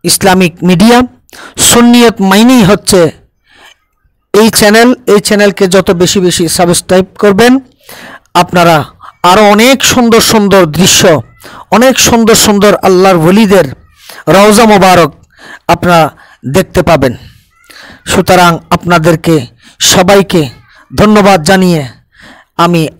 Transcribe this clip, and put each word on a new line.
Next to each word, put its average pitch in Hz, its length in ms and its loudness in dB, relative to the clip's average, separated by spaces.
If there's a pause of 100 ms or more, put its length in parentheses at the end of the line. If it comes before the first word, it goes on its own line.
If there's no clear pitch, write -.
Islamic 185 500 -2 (140)
Media, 196 280 2 (720)
সুন্নিয়ত 240 460 2 (140)
মাইনেই 233 400 2
হচ্ছে 196 300 0 (1300)
এই 220 140 2 (100)
channel। 226 300 2 (240)
এই 202 140 2
চ্যানেলকে 202 380 -2 (100)
যত 190 140 0 (140)
বেশি 180 240 -2
বেশি 175 180 -2 (120)
subscribe 180 500 -2 (160)
করবেন, 208 300 2 (920)
আপনারা 170 340 0 (540)
আরও 196 120 2 (120)
অনেক 240 220 2 (160)
সুন্দর 233 300 0 (100)
সুন্দর 196 300 2 (140)
দৃশ্য, 175 260 0 (760)
অনেক 247 180 2 (140)
সুন্দর 226 280 0 (100)
সুন্দর 202 260 0 (160)
আল্লাহর 185 300 2 (100)
ওলিদের 190 380 2 (680)
রওজা 208 380 2
মোবারক 180 380 2 (640)
আপনারা 170 280 0 (540)
দেখতে 185 320 -2
পাবেন। 139 240 0 (1000)
সুতরাং 180 400 0 (240)
আপনাদেরকে 170 580 -2 (580)
সবাইকে 190 500 0 (480)
ধন্যবাদ 202 480 0 (120)
জানিয়ে 180 320 0 (840)
আমি 170 180 0 (180)